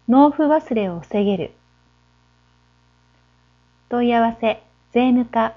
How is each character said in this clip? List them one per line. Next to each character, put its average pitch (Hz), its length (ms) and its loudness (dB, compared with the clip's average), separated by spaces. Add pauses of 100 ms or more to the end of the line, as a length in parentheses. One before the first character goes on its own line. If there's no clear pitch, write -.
納 277 220 4
付 311 140 -2
忘 302 300 0
れ 208 140 -2
を 170 120 -8
防 208 240 -4
げ 196 120 -2
る。 165 160 -8 (2500)
問 240 180 -2
い 240 60 2
合 233 80 2
わ 226 180 -2
せ、 220 220 -4 (300)
税 247 200 2
務 247 120 2
課、 226 320 -4